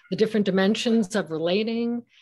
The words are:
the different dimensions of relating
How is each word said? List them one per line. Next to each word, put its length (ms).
the 80
different 300
dimensions 680
of 140
relating 720